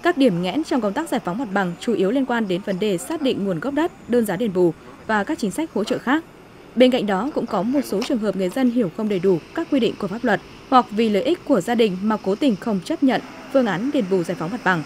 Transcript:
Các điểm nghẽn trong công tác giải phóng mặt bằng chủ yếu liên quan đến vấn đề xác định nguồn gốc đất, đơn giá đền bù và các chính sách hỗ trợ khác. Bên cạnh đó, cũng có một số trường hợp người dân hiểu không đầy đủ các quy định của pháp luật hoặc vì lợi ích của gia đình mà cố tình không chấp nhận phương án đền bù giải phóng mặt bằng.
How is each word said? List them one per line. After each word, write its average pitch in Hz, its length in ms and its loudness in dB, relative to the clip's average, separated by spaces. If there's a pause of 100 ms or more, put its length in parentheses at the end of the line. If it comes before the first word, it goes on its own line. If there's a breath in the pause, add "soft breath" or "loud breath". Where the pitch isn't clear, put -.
Các 339 160 2
điểm 190 240 4
nghẽn 196 220 -2
trong 285 160 0
công 202 120 -2
tác 320 160 -4
giải 262 160 -2
phóng 180 140 -4
mặt 269 140 -4
bằng 190 280 0
chủ 233 140 0
yếu 185 160 2
liên 262 160 0
quan 233 220 -2
đến 185 180 -2
vấn 190 120 -2
đề 196 200 0
xác 320 240 -6
định 214 220 0
nguồn 175 160 -2
gốc 277 140 -4
đất, 311 180 0 (160)
đơn 233 180 2
giá 180 100 -2
đền 214 160 -2
bù 175 200 4 (340 loud breath)
và 208 180 0
các 311 140 -4
chính 202 120 -2
sách 320 240 -4
hỗ 208 100 0
trợ - 140 -2
khác. 302 260 0 (500)
Bên 254 160 8
cạnh 226 160 0
đó, 202 280 0
cũng - 120 -2
có 185 160 -2
một 262 220 0
số 208 180 -2
trường 254 160 -2
hợp 202 180 -2
người 190 120 0
dân 247 220 2
hiểu 233 260 0
không 220 120 -2
đầy 202 100 0
đủ 180 200 4 (160)
các - 160 -4
quy 277 100 4
định 208 180 0
của 208 80 -4
pháp 214 180 -6
luật 208 160 2 (300)
hoặc 247 200 6
vì 220 180 0
lợi 202 140 2
ích 320 160 0 (100)
của 247 120 4
gia 240 140 -2
đình 220 280 2
mà 214 220 0
cố 196 100 0
tình 254 220 2
không 202 280 -4
chấp - 180 -4
nhận 240 180 2 (320)
phương 254 140 4
án 202 280 -2
đền 254 160 2
bù 190 120 2
giải 170 180 -4
phóng 165 100 -4
mặt 233 140 -6
bằng. 180 220 2